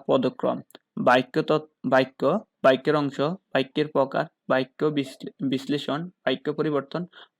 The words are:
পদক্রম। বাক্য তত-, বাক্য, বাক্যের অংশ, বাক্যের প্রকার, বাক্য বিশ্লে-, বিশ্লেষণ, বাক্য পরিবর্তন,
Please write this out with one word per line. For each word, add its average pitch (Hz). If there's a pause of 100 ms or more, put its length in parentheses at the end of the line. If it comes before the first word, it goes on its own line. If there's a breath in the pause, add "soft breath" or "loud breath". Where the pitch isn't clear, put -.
পদক্রম। 127 (380)
বাক্য 131
তত-, 156 (140)
বাক্য, 135 (240)
বাক্যের 139
অংশ, 143
বাক্যের 147
প্রকার, 139 (240)
বাক্য 131
বিশ্লে-, 139
বিশ্লেষণ, 143
বাক্য 131
পরিবর্তন, 151 (340 loud breath)